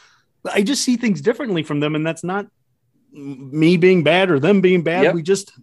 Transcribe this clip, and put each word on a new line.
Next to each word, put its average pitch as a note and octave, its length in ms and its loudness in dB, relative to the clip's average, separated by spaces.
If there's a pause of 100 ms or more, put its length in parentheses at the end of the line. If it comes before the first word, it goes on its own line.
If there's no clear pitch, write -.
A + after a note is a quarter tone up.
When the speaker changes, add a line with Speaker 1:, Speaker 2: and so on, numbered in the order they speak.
(480)
Speaker 1:
I G3+ 140 0
just A3+ 220 -2
see B3+ 120 0
things G#3 260 -2
differently G3+ 420 -2
from D3 160 -4
them, D3+ 160 -2
and D3+ 100 -4
that's D#3+ 180 -6
not F#3+ 220 -6 (720)
m-, C#3 420 -14
me E3 200 4
being F3+ 260 4
bad F3+ 260 2
or D3 100 2
them F#3+ 220 2
being F#3 220 2
bad. D#3+ 220 0
Speaker 2:
Yep. F3 100 2
Speaker 1:
We E3+ 80 -6
just G3 280 -2 (120)